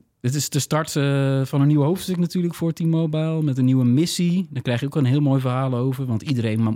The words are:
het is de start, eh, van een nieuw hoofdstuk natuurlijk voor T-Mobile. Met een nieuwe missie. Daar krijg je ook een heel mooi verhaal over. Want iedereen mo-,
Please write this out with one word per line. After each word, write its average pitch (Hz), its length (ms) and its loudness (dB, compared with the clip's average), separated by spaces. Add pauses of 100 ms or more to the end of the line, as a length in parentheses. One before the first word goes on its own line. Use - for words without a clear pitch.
(200)
het 123 140 -2
is 143 140 -4
de 151 100 -2
start, 156 380 -2
eh, 139 480 0
van 139 160 0
een 139 80 4
nieuw 147 140 4
hoofdstuk 180 340 0
natuurlijk 175 380 -2
voor 165 180 -2
T-Mobile. 160 680 -2
Met 135 160 0
een 127 60 2
nieuwe 131 200 4
missie. 170 640 2
Daar 135 120 -8
krijg 120 180 -2
je 143 60 -4
ook 139 100 -4
een 147 80 2
heel 131 160 2
mooi 135 200 2
verhaal 131 340 -2
over. 127 320 -2
Want 113 160 -2
iedereen 113 400 0
mo-, 110 140 2